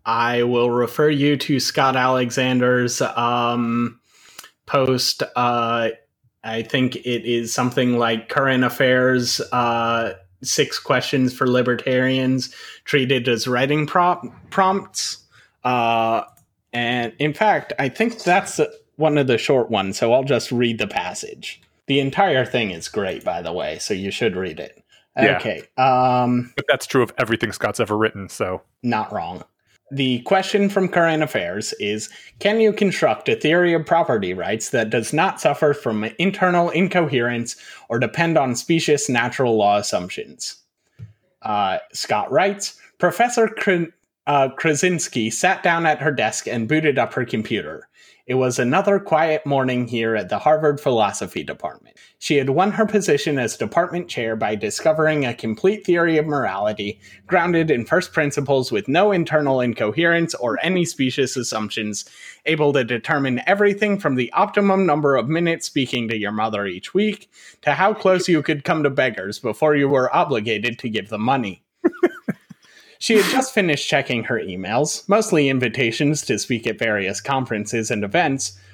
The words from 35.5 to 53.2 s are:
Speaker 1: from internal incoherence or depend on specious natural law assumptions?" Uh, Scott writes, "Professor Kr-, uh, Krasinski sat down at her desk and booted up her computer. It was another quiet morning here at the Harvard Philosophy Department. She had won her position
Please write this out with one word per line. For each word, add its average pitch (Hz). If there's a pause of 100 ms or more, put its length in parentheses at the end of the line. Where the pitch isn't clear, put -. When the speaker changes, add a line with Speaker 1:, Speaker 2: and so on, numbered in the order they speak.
Speaker 1:
from 107 (140)
internal 175
incoherence 127 (340)
or 117
depend 165
on 165
specious 156
natural 120
law 101
assumptions?" - (840)
Uh, 101 (140)
Scott -
writes, - (200)
"Professor 226
Kr-, 180 (340)
uh, 139
Krasinski 151
sat 185
down 170
at 151
her 151
desk 113
and 113
booted 156
up 117
her 127
computer. 98 (380)
It 127
was 127
another 185
quiet 156
morning 127
here 113
at 98
the 104
Harvard 151
Philosophy 101
Department. - (240)
She -
had 135
won 180
her 214
position 160